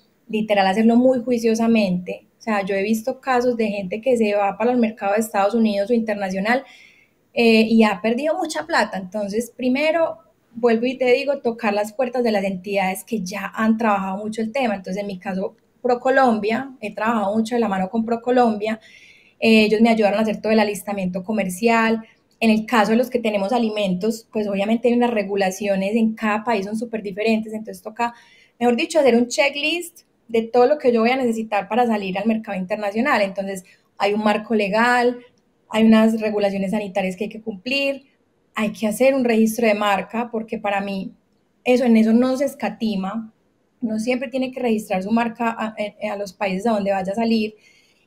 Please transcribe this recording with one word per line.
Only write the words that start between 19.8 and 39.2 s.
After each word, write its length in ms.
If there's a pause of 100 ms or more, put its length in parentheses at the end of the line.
me 80
ayudaron 300
a 20
hacer 180
todo 140
el 80
alistamiento 600
comercial. 800 (400)
En 80
el 160
caso 260
de 60
los 120
que 100
tenemos 340
alimentos, 760
pues 160
obviamente 420
hay 40
unas 160
regulaciones 840
en 200
cada 280
país, 220
son 120
súper 240
diferentes, 520
entonces 280
toca, 320 (460)
mejor 160
dicho, 240
hacer 160
un 120
checklist 720 (260)
de 140
todo 260
lo 100
que 140
yo 80
voy 120
a 40
necesitar 540
para 180
salir 300
al 100
mercado 300
internacional. 640
Entonces, 420 (340)
hay 160
un 80
marco 320
legal, 640 (520)
hay 160
unas 340
regulaciones 520
sanitarias 440
que 80
hay 60
que 120
cumplir, 640 (500)
hay 200
que 120
hacer 300
un 80